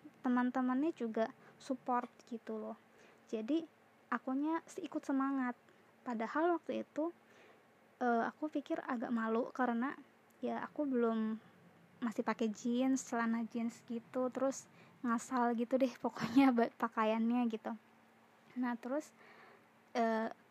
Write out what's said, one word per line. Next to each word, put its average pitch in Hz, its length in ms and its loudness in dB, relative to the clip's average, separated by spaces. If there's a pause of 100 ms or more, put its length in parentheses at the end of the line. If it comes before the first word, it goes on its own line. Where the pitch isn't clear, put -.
(200)
teman-temannya 254 720 2
juga 226 400 -2 (240)
support 247 560 -4 (160)
gitu 220 320 -8
loh. 220 160 -8 (560)
Jadi 233 320 0 (480)
akunya 285 560 0
se-, - 160 -10
ikut 302 240 -6
semangat. 269 480 0 (480)
Padahal 285 560 0
waktu 220 240 -6
itu, 320 320 -4 (880)
eh, 233 240 2
aku 302 240 -6
pikir 302 320 -4
agak 233 320 -2
malu 226 400 0
karena, 240 400 0 (480)
ya, 233 240 -4
aku - 160 -4
belum, 226 560 2 (640)
masih 233 240 -2
pakai 226 240 0
jeans, 254 560 0
celana 226 400 -2
jeans 233 400 -4
gitu, 247 480 -4
terus 262 320 -2 (320)
ngasal 240 560 0
gitu 240 240 0
deh 254 100 4 (140)
pokoknya 240 480 6
ba-, 233 240 4
pakaiannya 226 720 2
gitu. 220 240 -4 (840)
Nah, 247 240 0
terus, 269 320 -4 (800)
eh, 226 400 0 (200)